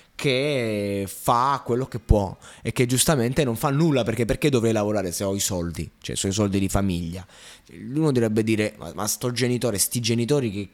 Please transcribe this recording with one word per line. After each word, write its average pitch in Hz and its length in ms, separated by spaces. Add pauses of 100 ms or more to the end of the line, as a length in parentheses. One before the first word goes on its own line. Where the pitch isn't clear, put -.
(140)
che 113 960
fa 131 520
quello 123 220
che - 120
può 101 360 (280)
e 117 100
che 127 140
giustamente 127 560
non 117 140
fa 147 140
nulla, 139 340
perché, 113 200
perché 127 240
dovrei 117 240
lavorare 104 380
se 101 140
ho 98 100
i 101 60
soldi, 87 580
cioè - 160
se - 140
ho - 20
i - 20
soldi 101 280
di 95 80
famiglia. 90 580 (680)
Uno 151 180
dovrebbe 113 320
dire: 107 340
"Ma, 82 160
ma 101 140
sto 123 240
genitore, 120 440
sti - 240
genitori 117 520
che 98 220